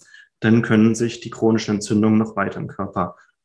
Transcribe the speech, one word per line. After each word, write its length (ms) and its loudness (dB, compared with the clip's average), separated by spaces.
dann 220 4
können 320 4
sich 260 -4
die 100 -14
chronischen 440 0
Entzündungen 440 2
noch 180 -2
weiter 220 -4
im 80 -10
Körper 500 -8